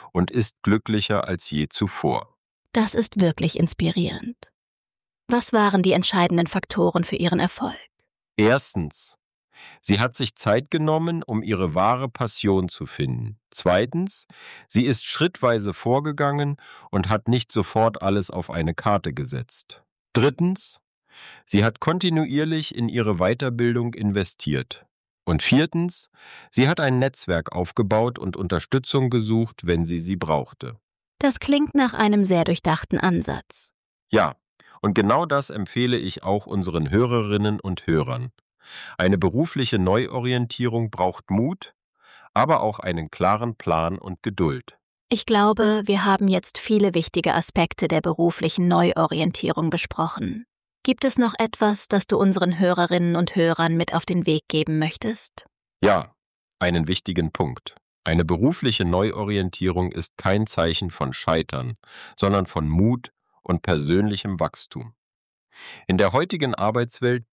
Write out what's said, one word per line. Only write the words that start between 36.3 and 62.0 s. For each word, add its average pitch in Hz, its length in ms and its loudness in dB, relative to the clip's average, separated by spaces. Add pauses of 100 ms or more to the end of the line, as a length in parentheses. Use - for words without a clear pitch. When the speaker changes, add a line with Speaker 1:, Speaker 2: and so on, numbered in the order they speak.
Speaker 1:
unseren 85 440 -2
Hörerinnen 104 680 0
und 92 260 -8
Hörern. 76 460 -2 (640)
Eine 95 200 2
berufliche 117 600 0
Neuorientierung 117 1120 0
braucht 92 420 -4
Mut, 127 420 -2 (600)
aber 135 280 2
auch 107 180 -2
einen 85 320 -4
klaren 107 460 0
Plan 82 400 0
und - 260 -12
Geduld. 87 560 -2 (300)
Speaker 2:
Ich 233 160 -2
glaube, 214 580 4
wir 196 220 0
haben 196 240 2
jetzt - 300 -2
viele 202 340 2
wichtige 165 420 0
Aspekte - 540 0
der 156 100 2
beruflichen 170 680 0
Neuorientierung 165 1000 2
besprochen. - 760 -4 (380)
Gibt 262 200 0
es 262 140 0
noch 233 200 2
etwas, 214 520 0
das 196 180 0
du 196 100 2
unseren 180 400 2
Hörerinnen 175 600 2
und 170 180 0
Hörern 165 400 2
mit 165 180 0
auf 165 120 -2
den 180 200 0
Weg 156 220 2
geben 156 320 0
möchtest? - 680 -6 (380)
Speaker 1:
Ja, 90 300 2 (460)
einen 87 280 0
wichtigen 87 460 -2
Punkt. - 420 -6 (300)
Eine 82 180 2
berufliche 107 600 0
Neuorientierung 92 1080 0
ist - 240 -8
kein 104 320 0
Zeichen 85 420 -2
von 67 220 -6
Scheitern, 80 640 -2 (400)